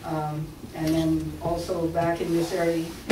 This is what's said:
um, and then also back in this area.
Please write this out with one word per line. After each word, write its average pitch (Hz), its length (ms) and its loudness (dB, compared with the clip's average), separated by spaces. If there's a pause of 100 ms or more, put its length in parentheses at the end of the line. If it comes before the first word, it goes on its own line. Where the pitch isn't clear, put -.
um, 156 420 -2 (260)
and 160 220 -2
then 160 460 2
also 170 460 0
back 170 340 2
in 170 120 0
this 170 200 2
area. 170 320 2 (260)